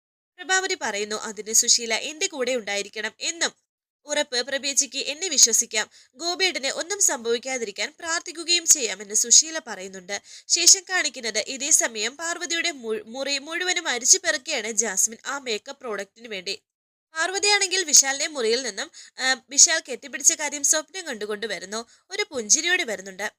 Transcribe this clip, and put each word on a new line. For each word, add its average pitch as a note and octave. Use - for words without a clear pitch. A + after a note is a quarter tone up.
പ്രഭാവതി F#4
പറയുന്നു, G#3+
"അതിന് G#3+
സുശീല A3+
എന്റെ D#4
കൂടെ C4
ഉണ്ടായിരിക്കണം G3+
എന്നും." E4
"ഉറപ്പ്, D4
പ്രഭേച്ചിക്ക് C4+
എന്നെ D4+
വിശ്വസിക്കാം. A3+
ഗോപിയേട്ടന് E4
ഒന്നും E4+
സംഭവിക്കാതിരിക്കാൻ A#3
പ്രാർത്ഥിക്കുകയും E4+
ചെയ്യാമെന്ന്" G#3
സുശീല D#4
പറയുന്നുണ്ട്. F#3+
ശേഷം F4
കാണിക്കുന്നത് D4
ഇതേ C4+
സമയം A#3+
പാർവതിയുടെ E4+
മു-, A3+
മുറി C4+
മുഴുവനും E4+
അരിച്ചു B3+
പെറുക്കിയാണ് D4+
ജാസ്മിൻ G#3+
ആ C#4
മേക്കപ്പ് B3+
പ്രോഡക്റ്റിന് A3
വേണ്ടി. G3
പാർവതിയാണെങ്കിൽ F#4+
വിശാലിന്റെ C#4
മുറിയിൽ B3+
നിന്നും, A#3
ആ, C4
വിശാൽ D#4+
കെട്ടിപ്പിടിച്ച C#4
കാര്യം D4
സ്വപ്നം E4
കണ്ടുകൊണ്ട് G#3+
വരുന്നു. G3+
ഒരു G4+
പുഞ്ചിരിയോടെ D4+
വരുന്നുണ്ട്. F#3+